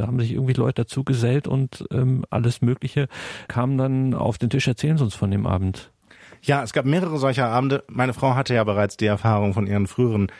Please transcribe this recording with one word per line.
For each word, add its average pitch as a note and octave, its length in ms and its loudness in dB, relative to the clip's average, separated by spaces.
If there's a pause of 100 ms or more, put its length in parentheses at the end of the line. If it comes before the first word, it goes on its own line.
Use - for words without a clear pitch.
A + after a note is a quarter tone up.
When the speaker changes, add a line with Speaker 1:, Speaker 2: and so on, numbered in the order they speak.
Speaker 1:
haben A#2+ 180 -2
sich A#2 140 0
irgendwie C3 220 0
Leute B2 280 0
dazu - 220 -4
gesellt B2+ 420 0
und, C3+ 460 -4
ähm, C3 380 0
alles A#2 300 0
Mögliche C3 460 0 (400)
kam C3 320 -2
dann C3 360 0
auf - 220 -2
den A#2+ 140 -2
Tisch. - 160 0
Erzählen D3+ 320 0
Sie C#3 60 2
uns G#2 100 -2
von G2+ 160 -2
dem G2 160 0
Abend. F#2 460 -2 (500)
Speaker 2:
Ja, C#3+ 200 2
es A2+ 100 -10
gab C3+ 140 0
mehrere D#3+ 320 0
solcher C3 300 2
Abende. C3 380 0
Meine B2+ 280 -2
Frau C3 200 2
hatte B2+ 200 0
ja A2+ 100 4
bereits G#2 320 0
die - 80 0
Erfahrung G#2 480 2
von G2+ 140 0
ihren G2+ 200 0
früheren G#2+ 540 0